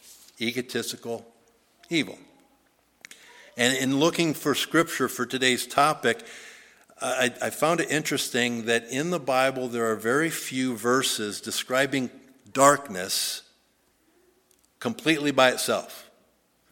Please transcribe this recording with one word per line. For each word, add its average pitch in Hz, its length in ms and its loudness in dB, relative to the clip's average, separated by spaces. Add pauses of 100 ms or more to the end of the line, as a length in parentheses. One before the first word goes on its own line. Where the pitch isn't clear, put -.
(400)
egotistical, 117 840 -6 (640)
evil. 156 280 -2 (1400)
And 123 200 2
in 135 220 0
looking 165 340 2
for 135 220 0
scripture 156 540 0
for - 160 -6
today's 127 420 0
topic, 143 580 2 (760)
I, 127 400 0
I 117 80 -2
found 160 320 0
it 139 100 -4
interesting 123 720 -2
that 117 240 0
in 139 200 -4
the 180 100 -2
Bible 131 480 0
there 117 240 0
are 110 40 0
very 123 340 0
few 131 480 -4
verses 113 640 0
describing 131 680 -2 (420)
darkness 135 920 2 (1400)
completely 143 520 0
by 131 180 6
itself. - 600 -2 (640)